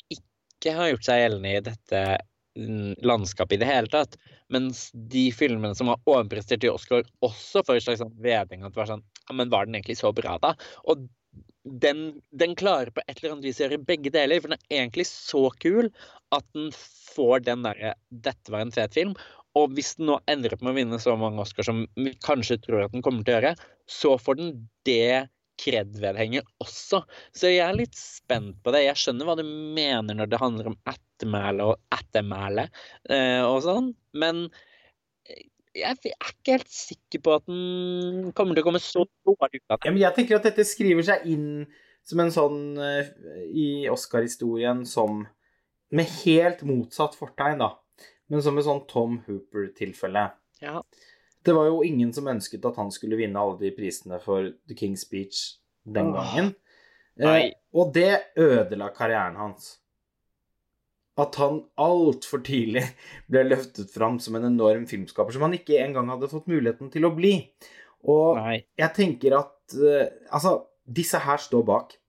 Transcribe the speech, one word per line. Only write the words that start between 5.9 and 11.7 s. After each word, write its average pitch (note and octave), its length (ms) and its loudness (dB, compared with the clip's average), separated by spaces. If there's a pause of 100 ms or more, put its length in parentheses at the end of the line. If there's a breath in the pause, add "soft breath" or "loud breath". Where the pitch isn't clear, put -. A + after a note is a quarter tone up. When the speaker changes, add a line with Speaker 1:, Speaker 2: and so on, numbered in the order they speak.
Speaker 1:
har A#2 80 0 (100)
overprestert A2 560 0
i A2+ 40 4
Oscar A#2 320 0 (240)
også D3 400 -2
får A#2+ 140 4
et A2 80 -6
slags A#2 160 -2
sånn A2+ 180 -12
veding G2 420 -2
at F#2+ 100 -14
det A2 80 -2
var G#2+ 100 -4
sånn, G#2+ 120 -10 (220)
"Ja, C3 140 -10
men B2 120 -2
var G2+ 140 2
den A2 140 -6
egentlig A#2+ 200 -8
så G#2 160 2
bra F#2+ 260 -4
da?" D#3+ 120 2 (360 loud breath)
Og C3+ 180 0 (560)
den, D3 680 -2